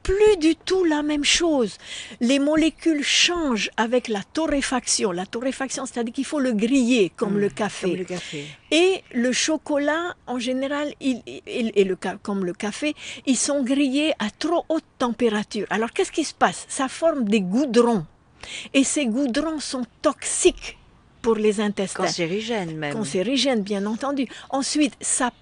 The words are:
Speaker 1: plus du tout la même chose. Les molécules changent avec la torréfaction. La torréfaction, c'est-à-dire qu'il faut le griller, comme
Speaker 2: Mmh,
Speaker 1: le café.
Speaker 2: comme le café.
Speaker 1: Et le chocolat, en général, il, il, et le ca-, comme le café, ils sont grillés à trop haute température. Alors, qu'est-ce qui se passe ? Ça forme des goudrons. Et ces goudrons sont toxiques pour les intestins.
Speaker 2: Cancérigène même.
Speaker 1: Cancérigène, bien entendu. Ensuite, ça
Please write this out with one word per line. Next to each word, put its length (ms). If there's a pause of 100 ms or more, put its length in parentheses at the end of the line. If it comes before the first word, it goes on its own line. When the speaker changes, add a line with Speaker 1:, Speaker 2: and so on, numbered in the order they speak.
Speaker 1:
plus 360
du 160
tout 300
la 180
même 220
chose. 540 (420)
Les 180
molécules 640
changent 760
avec 300
la 140
torréfaction. 920
La 140
torréfaction, 600
c'est-à-dire 260
qu'il 140
faut 140
le 120
griller, 640
comme 180
Speaker 2:
Mmh, 40
Speaker 1:
le 100
café. 400
Speaker 2:
comme 80
le 80
café. 400 (260)
Speaker 1:
Et 320 (100)
le 200
chocolat, 840 (120)
en 120
général, 640
il, 260
il, 480
et 100
le 160
ca-, 220
comme 220
le 80
café, 420 (320)
ils 120
sont 240
grillés 560
à 120
trop 380
haute 160 (140)
température. 720
Alors, 220
qu'est-ce 200
qui 120
se 100
passe ? 340
Ça 200
forme 360
des 160
goudrons. 640 (680)
Et 100
ces 220
goudrons 540
sont 240 (180)
toxiques 760 (440)
pour 140
les 240
intestins. 440
Speaker 2:
Cancérigène 720
même. 180
Speaker 1:
Cancérigène, 680
bien 240
entendu. 400 (240)
Ensuite, 500
ça 300 (120)